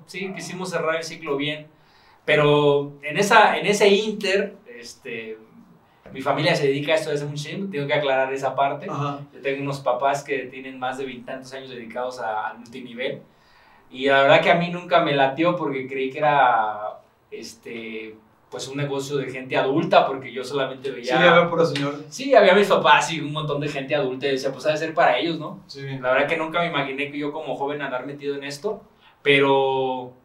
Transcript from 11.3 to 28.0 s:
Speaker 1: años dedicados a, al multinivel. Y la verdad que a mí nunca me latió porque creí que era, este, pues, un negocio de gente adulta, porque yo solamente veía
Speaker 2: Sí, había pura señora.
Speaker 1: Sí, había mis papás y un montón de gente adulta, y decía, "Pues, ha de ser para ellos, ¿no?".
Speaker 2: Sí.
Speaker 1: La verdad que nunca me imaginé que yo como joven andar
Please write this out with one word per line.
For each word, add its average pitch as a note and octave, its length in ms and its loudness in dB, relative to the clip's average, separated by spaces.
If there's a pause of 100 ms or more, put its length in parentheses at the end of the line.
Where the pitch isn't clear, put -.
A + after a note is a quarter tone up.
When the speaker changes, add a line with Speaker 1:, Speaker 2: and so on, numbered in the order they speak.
Speaker 1:
años C3 160 -14
dedicados B2 500 -8
a, A2 300 -4
al A2+ 100 -14
multinivel. A#2+ 640 -10 (680)
Y B2+ 180 -4
la C#3 160 6
verdad D#3 180 8
que F3 100 4
a F3 40 4
mí E3+ 140 0
nunca F3 320 0
me D3+ 140 0
latió D3 400 2
porque C3+ 320 -4
creí C3 220 -4
que C3 80 -12
era, B2 840 2 (320)
este, A2+ 880 -12 (320)
pues, C#3+ 180 -10
un C3+ 100 -10
negocio C#3 400 -4
de B2+ 120 -4
gente B2+ 280 -6
adulta, - 480 4
porque C3 260 -6
yo B2 120 -8
solamente C3+ 480 -4
veía B2 260 -2
Speaker 2:
Sí, C3+ 60 4
había E3+ 260 6
pura E3+ 160 2
señora. C#3+ 320 -4 (120)
Speaker 1:
Sí, C4+ 240 -2
había G3+ 200 8
mis G3+ 140 4
papás D3+ 440 4
y D#3+ 80 -4
un C#3+ 140 -6
montón D3 260 -4
de D3 80 -4
gente C#3 280 -6
adulta, C3 320 -2
y C#3 40 0
decía, C3+ 200 -2
"Pues, - 140 -8
ha D3+ 60 2
de D3+ 60 0
ser D#3+ 160 -6
para E3 240 4
ellos, E3 200 -2
¿no?". D3 300 -10
Speaker 2:
Sí. C#3 140 -14 (180)
Speaker 1:
La B2+ 140 0
verdad C#3+ 140 4
que D#3+ 100 0
nunca D#3+ 240 -2
me E3+ 60 0
imaginé C#3 440 -4
que D3 60 -12
yo D3 160 -4
como D#3 240 -8
joven D3 240 -4
andar B2+ 240 -6